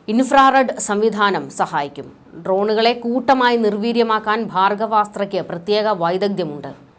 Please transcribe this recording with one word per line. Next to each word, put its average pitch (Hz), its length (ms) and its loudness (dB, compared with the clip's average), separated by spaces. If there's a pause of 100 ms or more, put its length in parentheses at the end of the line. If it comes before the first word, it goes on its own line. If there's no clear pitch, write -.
ഇൻഫ്രാറെഡ് 262 680 4
സംവിധാനം 202 720 0
സഹായിക്കും. 139 640 -6 (340)
ഡ്രോണുകളെ 214 460 2
കൂട്ടമായി 240 640 0
നിർവീര്യമാക്കാൻ 220 840 0
ഭാർഗവാസ്ത്രയ്ക്ക് 202 1000 -2
പ്രത്യേക 208 480 -2
വൈദഗ്ധ്യമുണ്ട്. 170 1000 -4 (100)